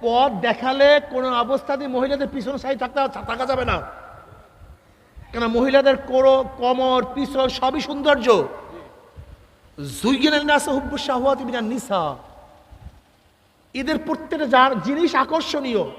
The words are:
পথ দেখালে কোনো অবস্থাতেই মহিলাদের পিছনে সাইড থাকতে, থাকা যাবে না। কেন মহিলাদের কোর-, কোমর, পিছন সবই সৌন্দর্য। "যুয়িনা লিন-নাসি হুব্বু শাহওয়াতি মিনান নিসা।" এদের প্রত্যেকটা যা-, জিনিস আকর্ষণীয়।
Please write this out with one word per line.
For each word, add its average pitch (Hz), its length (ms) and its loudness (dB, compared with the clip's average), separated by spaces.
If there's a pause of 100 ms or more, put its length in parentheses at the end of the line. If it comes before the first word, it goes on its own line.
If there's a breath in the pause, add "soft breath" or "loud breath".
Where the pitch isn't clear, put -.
পথ 240 300 2
দেখালে 262 760 4
কোনো 254 300 -2
অবস্থাতেই 269 480 -2
মহিলাদের 262 460 -2
পিছনে 262 240 -6
সাইড 269 220 -4
থাকতে, 254 340 -2
থাকা 233 320 -6
যাবে 254 200 -2
না। 190 160 0 (1500)
কেন 233 160 -2
মহিলাদের 262 500 4
কোর-, 262 460 4 (140)
কোমর, 254 560 2
পিছন 262 340 -2
সবই 262 340 -2
সৌন্দর্য। 262 680 2 (1600)
"যুয়িনা 269 340 2
লিন-নাসি 294 340 2
হুব্বু 269 260 -4
শাহওয়াতি 269 460 0
মিনান 240 200 -4
নিসা।" 196 520 -4 (1600)
এদের 269 320 -2
প্রত্যেকটা 311 420 -4
যা-, 262 280 6 (100)
জিনিস 285 300 0
আকর্ষণীয়। 269 680 -2 (160)